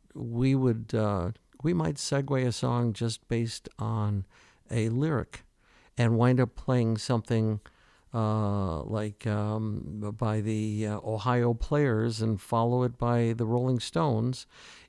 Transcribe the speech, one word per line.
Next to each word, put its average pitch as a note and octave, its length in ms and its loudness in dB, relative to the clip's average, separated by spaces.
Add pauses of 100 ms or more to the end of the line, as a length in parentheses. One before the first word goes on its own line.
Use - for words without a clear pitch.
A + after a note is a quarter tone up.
(140)
We A#2+ 400 0
would, A#2+ 400 0
uh, G#2 380 0 (300)
we E3 120 0
might D#3 220 0
segue C#3 500 0
a A#2+ 60 0
song A#2+ 400 0
just A2+ 360 -4
based A#2 400 -4 (100)
on G#2 460 -2 (460)
a A2+ 200 0
lyric C#3 540 -2 (520)
and A#2 200 4
wind B2 220 6
up A#2+ 160 2
playing A2+ 440 0
something, A2 600 0 (560)
uh, G2+ 680 0
like, G#2+ 420 -6
um, G#2+ 880 -4
by G#2+ 240 0
the, G#2+ 460 -2
uh, G#2 160 -4
Ohio A#2+ 500 0
Players A#2 680 0
and A2 180 0
follow A#2+ 440 2
it A#2+ 120 -2
by A#2+ 400 2
the A2+ 100 -2
Rolling B2 340 0
Stones, B2+ 640 0 (420)